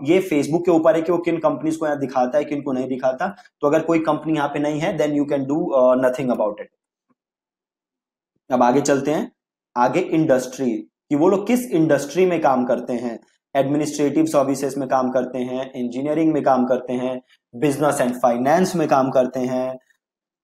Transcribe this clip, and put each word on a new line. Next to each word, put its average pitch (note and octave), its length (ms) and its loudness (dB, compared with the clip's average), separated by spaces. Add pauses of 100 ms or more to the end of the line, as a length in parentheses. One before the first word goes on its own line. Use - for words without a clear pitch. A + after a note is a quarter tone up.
ये F3+ 300 2
Facebook D3 280 0
के F3+ 100 0
ऊपर D#3+ 260 4
है E3 60 0
कि E3+ 100 0
वो E3+ 60 0
किन E3+ 180 -2
companies D#3 400 -2
को D#3+ 100 -4
यहाँ D3 120 -2
दिखाता B2+ 400 -2
है, D3 60 0
किन D3 180 -6
को C#3 100 -6
नहीं B2+ 160 -4
दिखाता। C3 480 -4 (240)
तो D3 60 2
अगर D#3 140 2
कोई E3 180 0
company D#3 380 -2
यहाँ D3 120 0
पे D3 100 -6
नहीं D3 220 -2
है, E3+ 180 -4
then D3+ 120 0
you C#3+ 140 0
can C#3 200 -2
do, D3+ 300 -2
अ, B2+ 200 6
nothing B2+ 360 0
about G#2+ 220 -2
it। G2+ 140 -14 (1800)
अब B2+ 120 2
आगे B2+ 180 4
चलते C#3 300 0
हैं, F3+ 220 -4 (440)
आगे C3+ 240 2
industry, C3 840 0 (220)
कि D3 80 0
वो D#3+ 120 4
लोग G3 180 2
किस B3 240 0
industry D#3+ 560 2
में E3+ 140 0
काम C3+ 240 2
करते B2 280 -2
हैं। A#2 280 -6 (360)
administrative D3 720 0
services C#3 520 0
में C3 100 -6
काम C3 220 0
करते B2 280 -2
हैं, B2+ 340 -6
engineering C#3 600 -2
में C#3 100 0
काम B2+ 240 2
करते B2+ 260 -2
हैं, B2+ 300 -4 (380)
business C#3+ 400 0
and B2 120 0 (120)
finance C#3+ 520 2
में D#3 120 0
काम C3+ 220 2
करते B2+ 300 0
हैं, B2+ 380 -4 (640)